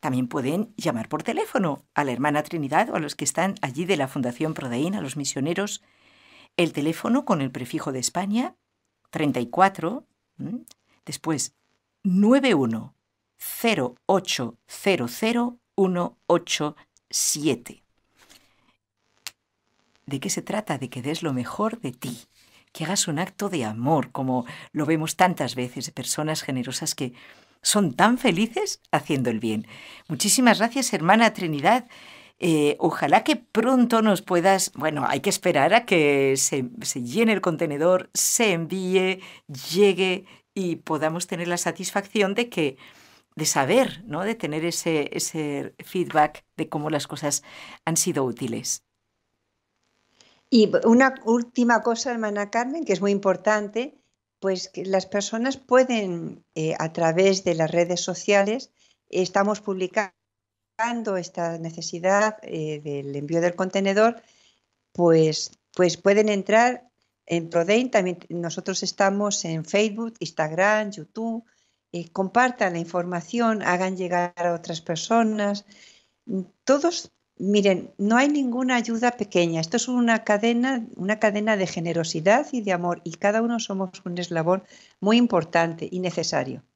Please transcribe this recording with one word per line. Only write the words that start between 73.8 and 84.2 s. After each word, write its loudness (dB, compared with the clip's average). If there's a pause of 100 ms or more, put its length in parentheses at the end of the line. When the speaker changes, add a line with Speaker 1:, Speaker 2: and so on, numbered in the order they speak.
Speaker 2:
llegar -2
a 0
otras -8
personas. 0 (1000)
Todos, 0 (260)
miren, 2
no 2
hay 4
ninguna 0
ayuda 0
pequeña. 0
Esto -4
es -2
una 2
cadena, 0 (100)
una -2
cadena 2
de 0
generosidad 0
y -2
de -2
amor, -2
y -8
cada 2
uno -2
somos -4 (140)
un -6
eslabón 0 (380)